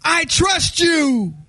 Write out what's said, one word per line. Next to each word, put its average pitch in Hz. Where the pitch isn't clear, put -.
I 330
trust 359
you. 277